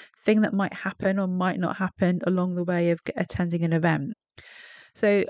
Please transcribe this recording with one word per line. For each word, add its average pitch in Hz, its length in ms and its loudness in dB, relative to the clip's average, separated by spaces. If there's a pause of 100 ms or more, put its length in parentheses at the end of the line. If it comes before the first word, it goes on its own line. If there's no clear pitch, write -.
(260)
thing 214 160 4
that 208 120 2
might 196 200 0
happen 196 440 -4
or 196 100 0
might 185 320 -2
not - 180 -2
happen 180 500 0
along 180 280 0
the 175 100 -2
way 175 260 2
of 165 140 -2
g-, - 100 -6
attending 170 480 -2
an 165 80 0
event. 160 420 0 (800)
So 202 360 2